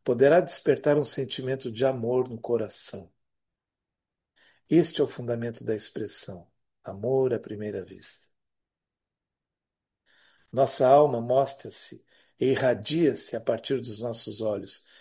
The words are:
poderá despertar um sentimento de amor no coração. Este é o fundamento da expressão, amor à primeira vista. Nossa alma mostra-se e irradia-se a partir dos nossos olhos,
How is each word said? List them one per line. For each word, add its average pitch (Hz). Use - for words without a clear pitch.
poderá 139
despertar 147
um 147
sentimento 131
de 113
amor 123
no 113
coração. 107
Este 156
é -
o -
fundamento 120
da 110
expressão, -
amor 120
à 107
primeira 104
vista. -
Nossa 131
alma 139
mostra-se -
e 127
irradia-se 127
a 113
partir 120
dos 107
nossos 113
olhos, 104